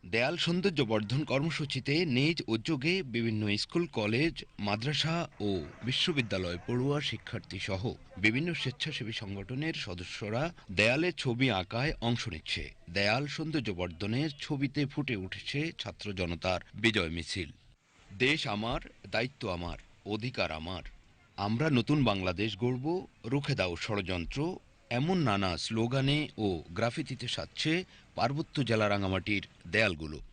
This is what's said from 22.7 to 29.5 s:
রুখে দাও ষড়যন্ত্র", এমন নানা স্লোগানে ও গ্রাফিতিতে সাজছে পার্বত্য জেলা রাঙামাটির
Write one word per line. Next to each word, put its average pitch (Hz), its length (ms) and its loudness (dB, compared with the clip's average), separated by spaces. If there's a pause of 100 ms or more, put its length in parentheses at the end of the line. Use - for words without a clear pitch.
রুখে 135 300 0
দাও 90 220 0
ষড়যন্ত্র", 101 800 -2 (340)
এমন 156 280 2
নানা 98 400 2
স্লোগানে 135 680 2 (100)
ও 95 320 2
গ্রাফিতিতে 120 580 -2
সাজছে 160 560 -2 (300)
পার্বত্য 139 480 0
জেলা 110 260 4
রাঙামাটির 98 600 0 (180)